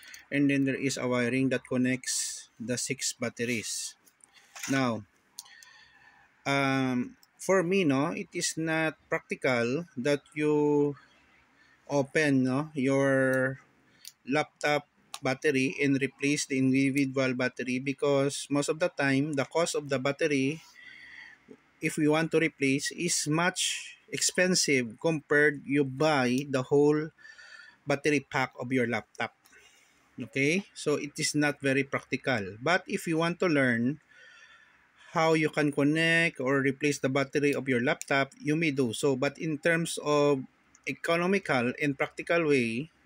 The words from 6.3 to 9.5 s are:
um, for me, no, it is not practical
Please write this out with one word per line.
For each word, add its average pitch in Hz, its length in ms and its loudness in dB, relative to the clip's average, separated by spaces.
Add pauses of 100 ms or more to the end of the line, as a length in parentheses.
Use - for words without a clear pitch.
um, 135 720 0 (240)
for 190 240 2
me, 190 200 2
no, 143 280 2
it 208 220 -8
is - 240 -4
not 160 380 -2 (140)
practical 139 840 0